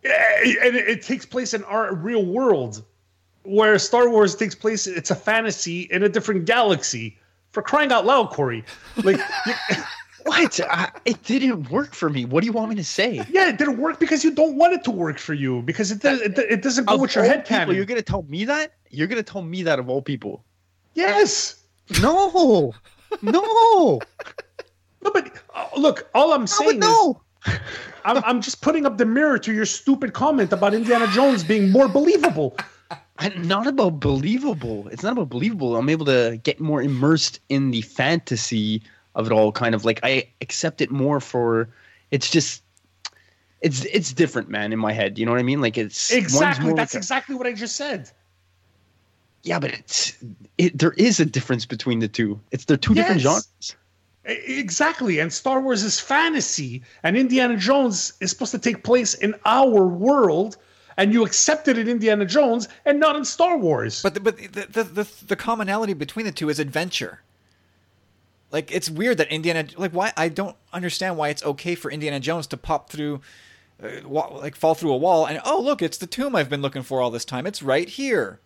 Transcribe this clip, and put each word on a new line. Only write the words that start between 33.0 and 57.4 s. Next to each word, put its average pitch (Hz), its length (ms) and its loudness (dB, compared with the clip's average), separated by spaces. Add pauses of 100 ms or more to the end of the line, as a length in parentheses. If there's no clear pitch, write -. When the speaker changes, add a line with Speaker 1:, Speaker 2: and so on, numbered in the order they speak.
Speaker 2:
I, 180 100 -2
not 190 400 -2
about 196 320 0
believable. 139 880 -2
It's 127 160 -12
not 220 80 -2
about 220 160 -2
believable. 127 480 -2
I'm 123 120 0
able 156 180 0
to 120 360 2
get - 160 -2
more 151 240 -2
immersed 143 560 0 (100)
in 139 220 0
the 117 120 -2
fantasy 113 1000 -2 (320)
of 113 120 -2
it 113 60 0
all, 107 200 6
kind 117 220 -2
of, 107 120 -4
like, 113 160 0
I 131 260 0 (140)
accept - 400 -6
it 123 80 -2
more 139 300 0
for, 117 480 -2 (420)
it's 147 200 -2
just, - 320 0 (1000)
it's, 131 240 -2
it's 175 260 -4
different, 131 380 -2
man, 104 240 -4
in 113 40 -4
my 110 140 -2
head. 101 260 -2
You 110 60 -2
know 117 80 0
what 123 80 0
I 123 40 -2
mean? 139 180 -2
Like, 117 160 -2
it's, - 320 -4
one's 240 140 2
Speaker 1:
Exactly. 277 420 2
Speaker 2:
more 320 100 2
Speaker 1:
That's - 160 -2
Speaker 2:
like - 60 -6
a 202 40 -8
Speaker 1:
exactly 269 320 -6
what 247 120 -6
I 247 80 -4
just 214 220 -10
said. 254 340 -8 (1300)
Speaker 2:
Yeah, 170 160 -4
but 139 140 -4
it's, - 440 -6 (420)
it, 175 200 2
there 160 200 4
is 220 220 4
a 160 40 6
difference 123 400 -2
between 117 360 -4
the 110 80 -2
two. 107 300 -4 (120)
It's, 131 160 -8
they're - 100 4
two - 180 2
different 294 280 4
Speaker 1:
Yes. 165 220 2 (140)
Speaker 2:
genres. - 180 -14 (520)
Speaker 1:
E-, 247 300 -8
exactly. 247 600 -2
And 156 140 -2
Star 269 300 -2
Wars 247 200 -2
is 208 160 -2
fantasy, 262 840 -2 (200)
and 180 140 2
Indiana 247 400 2